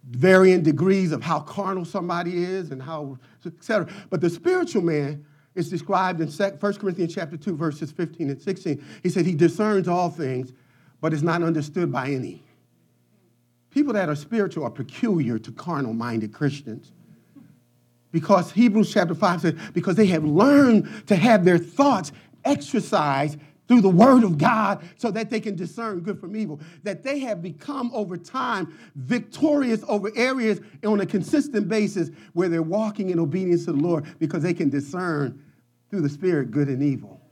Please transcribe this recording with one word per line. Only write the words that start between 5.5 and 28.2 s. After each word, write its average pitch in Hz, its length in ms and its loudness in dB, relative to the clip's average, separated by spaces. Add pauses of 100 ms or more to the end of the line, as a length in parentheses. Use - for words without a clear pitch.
is 170 120 -4
described 185 520 -2
in 165 100 -4
sec-, 196 300 -4
First 202 180 -2
Corinthians 180 340 -4
chapter 170 240 -10
two, 165 200 -6
verses 151 340 -6
fifteen 165 400 -6
and 135 100 -8
sixteen. 185 400 -6 (220)
He 180 60 -2
said 170 180 0
he 180 80 0
discerns 180 540 2
all 175 220 0
things, 131 420 -6 (480)
but 156 120 -2
is 151 120 -2
not 170 180 0
understood 160 480 -2
by 135 200 -4
any. 117 340 -8 (1300)
People 277 240 0
that 185 140 0
are 151 60 0
spiritual 175 480 -4
are 123 80 -6
peculiar 139 680 -2
to - 100 -16
carnal-minded 117 840 -4
Christians. - 600 -6 (1200)
Because 165 400 0
Hebrews 220 400 4
chapter 175 240 0
five 175 240 0
says, 156 140 0 (200)
"Because 180 220 0
they 214 100 6
have 160 180 2
learned 233 640 6 (200)
to 202 80 4
have 202 280 6
their 175 140 6
thoughts 214 540 0 (320)
exercised 156 960 0 (280)
through 240 120 8
the 190 100 6
word 240 320 8
of 175 160 2
God 208 420 2 (160)
so 233 140 -2
that 214 180 -4
they 262 120 -2
can 202 160 -6
discern 185 420 -8
good 175 220 -8
from 190 160 -12
evil." 156 240 -6 (240)
That 196 180 -8
they 277 160 -6
have 214 240 -6
become 240 500 -8
over 190 240 -6
time 226 560 -6 (220)